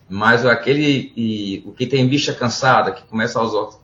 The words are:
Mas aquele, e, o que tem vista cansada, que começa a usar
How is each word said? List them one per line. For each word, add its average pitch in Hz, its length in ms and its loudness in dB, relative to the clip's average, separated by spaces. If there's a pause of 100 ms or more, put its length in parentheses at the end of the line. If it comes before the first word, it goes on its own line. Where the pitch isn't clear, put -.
Mas 113 380 2
aquele, 135 680 0
e, 104 520 -4
o 101 60 -16
que 127 140 -6
tem 127 220 2
vista 135 240 0
cansada, 117 600 2
que - 120 -12
começa 113 340 -4
a 113 40 2
usar 107 420 -4